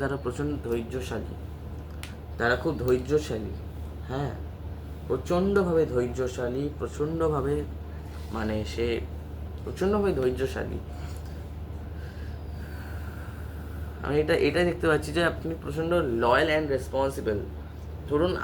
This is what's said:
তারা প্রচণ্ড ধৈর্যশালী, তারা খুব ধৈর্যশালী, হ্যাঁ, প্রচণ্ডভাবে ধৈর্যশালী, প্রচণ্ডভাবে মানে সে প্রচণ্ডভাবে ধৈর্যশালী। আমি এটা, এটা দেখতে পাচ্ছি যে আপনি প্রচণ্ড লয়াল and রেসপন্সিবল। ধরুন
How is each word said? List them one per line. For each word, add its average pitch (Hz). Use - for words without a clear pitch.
তারা 139
প্রচণ্ড 143
ধৈর্যশালী, 117
তারা 117
খুব 165
ধৈর্যশালী, 127
হ্যাঁ, 135
প্রচণ্ডভাবে 175
ধৈর্যশালী, 123
প্রচণ্ডভাবে 151
মানে 110
সে 117
প্রচণ্ডভাবে 196
ধৈর্যশালী। 127
আমি 143
এটা, 160
এটা 147
দেখতে 160
পাচ্ছি 147
যে 175
আপনি 165
প্রচণ্ড 156
লয়াল 127
and 156
রেসপন্সিবল। 131
ধরুন 160